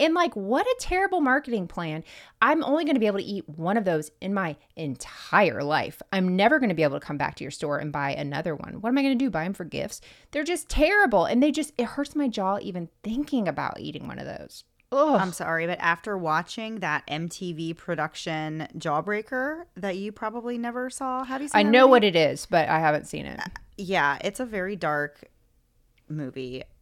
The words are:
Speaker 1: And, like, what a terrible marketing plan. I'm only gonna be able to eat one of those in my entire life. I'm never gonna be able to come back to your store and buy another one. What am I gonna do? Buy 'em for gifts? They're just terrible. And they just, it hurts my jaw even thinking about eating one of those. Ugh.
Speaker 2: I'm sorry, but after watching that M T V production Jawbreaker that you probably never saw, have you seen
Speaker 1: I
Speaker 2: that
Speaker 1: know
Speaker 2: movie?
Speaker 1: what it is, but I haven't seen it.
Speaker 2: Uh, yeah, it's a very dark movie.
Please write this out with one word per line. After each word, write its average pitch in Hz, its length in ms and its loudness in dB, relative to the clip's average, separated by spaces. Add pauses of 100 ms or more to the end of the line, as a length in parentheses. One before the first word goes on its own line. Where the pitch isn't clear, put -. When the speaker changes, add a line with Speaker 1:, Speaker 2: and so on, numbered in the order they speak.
Speaker 1:
And, 320 120 4
like, 349 220 2
what 226 320 0
a 508 140 2
terrible 370 400 0
marketing 254 460 0
plan. 160 360 -6 (380)
I'm 294 220 4
only 311 200 0
gonna 285 160 2
be 214 80 2
able 202 120 0
to - 60 -6
eat 196 220 -10
one 170 300 -2
of 208 80 -2
those 156 340 0
in 190 140 -4
my 175 240 -2 (180)
entire 156 880 0
life. 147 380 -2 (100)
I'm 185 240 2
never 247 240 6
gonna 220 160 2
be 156 80 2
able 143 160 2
to - 60 -12
come 147 120 -6
back 147 180 -4
to - 80 -12
your 139 80 -8
store 147 280 -4
and 147 140 -6
buy 143 220 -2
another 147 380 -4
one. - 280 -10
What 220 80 -2
am 269 80 2
I 277 40 4
gonna 269 140 2
do? 254 140 0
Buy 165 160 -2
'em 196 80 -4
for 277 100 -10
gifts? - 380 -8 (300)
They're 294 120 -4
just 339 240 -4
terrible. 302 560 4
And 240 180 2
they 302 100 6
just, 294 260 -4
it 240 80 -2
hurts 285 280 -8
my 294 140 0
jaw 202 340 -2
even 175 280 -8 (120)
thinking 233 460 -2
about 143 320 -4
eating 151 300 -10
one 127 100 -10
of 131 60 -10
those. - 400 -14 (260)
Ugh. 269 300 4
Speaker 2:
I'm 190 100 -2
sorry, 165 340 -4
but 175 140 -4
after 170 380 0
watching 180 640 -4
that 151 260 -2
M 160 220 -6
T 180 240 -8
V 165 200 -6
production 156 960 -6 (100)
Jawbreaker 214 840 -4 (120)
that 190 220 -6
you 208 140 -8
probably 233 460 -8
never 240 340 -6
saw, 262 320 -6
have 262 180 -6
you 294 60 -8
seen 214 120 2
Speaker 1:
I 208 40 6
Speaker 2:
that 208 80 4
Speaker 1:
know 254 140 12
Speaker 2:
movie? 269 60 12
Speaker 1:
what 233 120 10
it 185 120 4
is, 156 300 4
but 165 240 4
I 160 100 4
haven't 151 280 2
seen 151 180 -10
it. 69 140 -12
Speaker 2:
Uh, - 60 -8 (300)
yeah, 170 460 0
it's 202 180 -4
a 254 60 -4
very 208 300 -6
dark 151 480 -4 (840)
movie. 131 540 -10 (180)